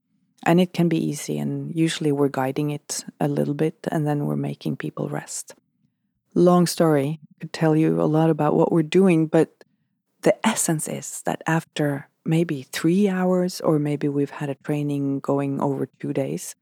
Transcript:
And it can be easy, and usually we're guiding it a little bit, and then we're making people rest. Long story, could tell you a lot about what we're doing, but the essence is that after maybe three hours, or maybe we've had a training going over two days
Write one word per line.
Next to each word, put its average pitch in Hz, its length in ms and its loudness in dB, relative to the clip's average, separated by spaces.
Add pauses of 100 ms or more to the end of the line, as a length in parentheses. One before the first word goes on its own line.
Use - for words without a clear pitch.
(440)
And 170 160 6
it 180 120 0
can 175 160 2
be 160 160 0
easy, 151 340 -6
and 143 360 -6
usually 160 380 0
we're 143 160 2
guiding 139 420 -2
it - 340 -8 (160)
a 156 60 2
little 147 280 -2
bit, 160 220 -2 (140)
and 151 160 0
then 147 200 -2
we're 147 100 -2
making 143 400 -6
people - 320 -8
rest. - 460 -10 (800)
Long 175 320 6
story, 156 520 2 (220)
could 160 120 -12
tell 156 240 2
you 160 240 2
a 170 40 2
lot 160 260 4
about 151 240 0
what - 180 2
we're 165 100 4
doing, 165 440 4
but - 380 0 (580)
the - 120 4 (120)
essence 165 420 0
is - 340 -10
that - 240 -6
after 147 640 -2 (160)
maybe 160 380 0
three 190 460 2
hours, 185 520 0
or 156 180 2
maybe 147 300 -2
we've 143 220 -2
had 147 180 -8
a 135 80 -6
training 143 640 -4
going 139 400 -2
over 139 280 -2 (120)
two 143 120 -6
days 139 500 -6